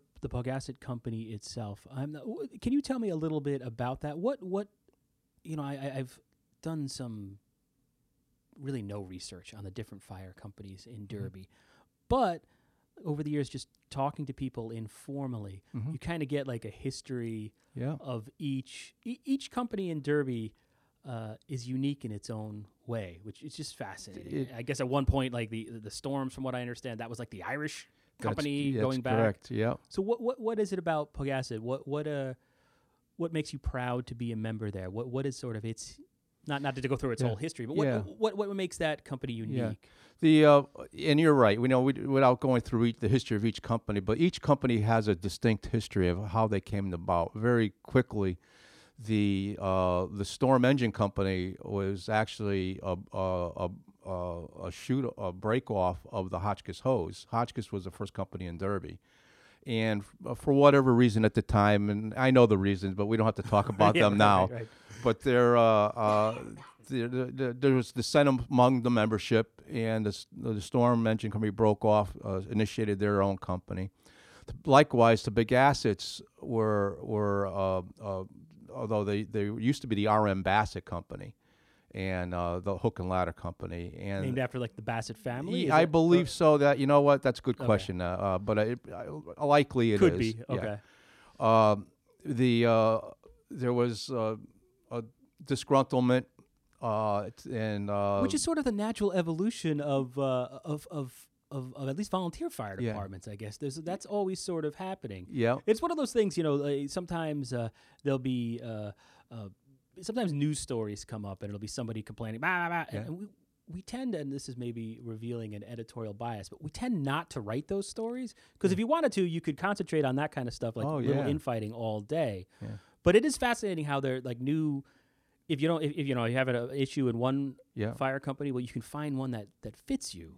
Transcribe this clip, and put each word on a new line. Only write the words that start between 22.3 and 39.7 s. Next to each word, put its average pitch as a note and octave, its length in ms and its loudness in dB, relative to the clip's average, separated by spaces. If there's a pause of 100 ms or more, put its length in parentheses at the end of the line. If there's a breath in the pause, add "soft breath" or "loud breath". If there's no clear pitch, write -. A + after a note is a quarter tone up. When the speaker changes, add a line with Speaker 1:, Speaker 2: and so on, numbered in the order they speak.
Speaker 1:
own G#2+ 360 -10 (200)
way, G2 360 -8
which A2 200 -18
is D3 140 -14
just - 200 -14
fascinating. - 600 -12
Speaker 2:
It C3 120 -4 (120)
Speaker 1:
I - 20 -8
guess B2+ 180 -4
at B2+ 80 -2
one C3+ 180 0
point, C3 260 0
like, A#2 180 -4
the, A2+ 180 -8 (200)
the - 20 -14
Storms, C3+ 440 -6
from C3+ 100 -10
what B2+ 100 -4
I B2 60 -4
understand, A#2+ 400 -10
that A#2 80 -8
was, A2+ 100 -12
like, A#2 120 -12
the G2 140 -14
Irish D3 440 -8 (300)
Speaker 2:
That's, - 80 -16
Speaker 1:
company C#3+ 460 -2
Speaker 2:
that's A2+ 100 0
Speaker 1:
going C3 200 0
back. B2 160 0
Speaker 2:
correct, A2 320 0
yeah. A2 240 0 (140)
Speaker 1:
So - 140 -4
what, A#3 180 -2
what, B3 200 -4
what A3+ 180 -4
is G3 140 0
it F#3 60 -2
about D#3+ 340 -2
Pegasset? C3 480 -4
What, B2 260 -6
what, D3 200 -4
uh, C3+ 280 -4 (840)
what E3 160 -4
makes D#3 200 -2
you C#3 80 -8
proud B2 460 -4
to A#2+ 80 -10
be A#2 180 -4
a A2 40 -4
member A2 340 -4
there? F#2 200 -8
What, A#2 180 -6
what C3+ 180 -4
is C3 100 -6
sort A#2 200 -8
of G#2+ 80 -10
its, - 360 -10 (460)
not, C#3 160 -4
not C3+ 140 -2
to C3 120 -4
go C3 80 0
through B2+ 160 -4
its A#2 100 -2
Speaker 2:
Yeah. B2 60 2
Speaker 1:
whole A2 80 -2
history, A#2+ 300 -8
but D3 100 -6
what, D3+ 100 2
Speaker 2:
Yeah. A#2 140 0
Speaker 1:
what, G#3+ 360 -4
what G3+ 200 -4
makes F#3 220 -4
that D#3 260 -2
company B2+ 300 -8
Speaker 2:
Yeah. A2+ 300 -4
Speaker 1:
unique? A2 240 -8 (320 soft breath)